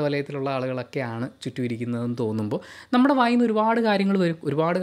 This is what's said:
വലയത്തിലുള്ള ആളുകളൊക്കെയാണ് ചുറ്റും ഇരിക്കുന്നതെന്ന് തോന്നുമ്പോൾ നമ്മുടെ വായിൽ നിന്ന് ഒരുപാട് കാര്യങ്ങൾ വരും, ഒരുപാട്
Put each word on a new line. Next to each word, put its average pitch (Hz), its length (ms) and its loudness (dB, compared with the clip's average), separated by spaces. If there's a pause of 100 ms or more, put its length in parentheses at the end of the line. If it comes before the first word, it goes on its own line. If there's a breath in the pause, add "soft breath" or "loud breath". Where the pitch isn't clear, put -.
വലയത്തിലുള്ള 143 520 -2
ആളുകളൊക്കെയാണ് 127 680 -4 (180)
ചുറ്റും 127 240 -6
ഇരിക്കുന്നതെന്ന് 120 540 -4
തോന്നുമ്പോൾ 110 380 -2 (340 loud breath)
നമ്മുടെ 262 240 6
വായിൽ 240 180 4
നിന്ന് 240 120 4
ഒരുപാട് 220 400 2
കാര്യങ്ങൾ 196 340 2
വരും, 165 160 0 (100)
ഒരുപാട് 160 360 0